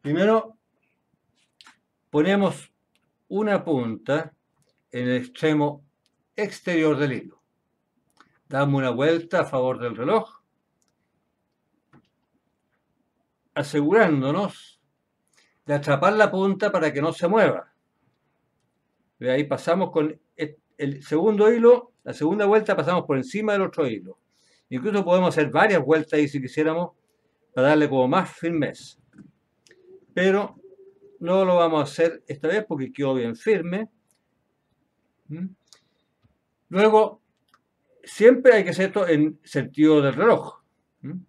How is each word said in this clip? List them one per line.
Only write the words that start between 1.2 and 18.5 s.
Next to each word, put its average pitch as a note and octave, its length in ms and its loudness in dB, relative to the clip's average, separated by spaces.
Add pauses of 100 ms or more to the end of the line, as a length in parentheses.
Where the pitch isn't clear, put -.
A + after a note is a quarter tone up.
ponemos F3+ 600 0 (580)
una G3 360 -2
punta C3+ 680 -4 (560)
en B2 180 -6
el B2+ 80 0
extremo D3 680 -2 (540)
exterior E3+ 640 -2
del C#3+ 160 -2
hilo. - 260 -14 (1040)
Damos C#3 320 0
una C3 120 0
vuelta E3 500 -2
a D3 60 -2
favor B2+ 340 -4
del A#2 160 -8
reloj, F#3+ 460 -4 (3000)
asegurándonos D3+ 1300 -2 (840)
de F#3+ 100 -4
atrapar D3 380 0
la G#3+ 180 4
punta F#3+ 400 -2
para D#3+ 220 0
que C#3 80 -6
no D#3+ 140 -2
se F3 120 -4
mueva. E3+ 460 0 (1500)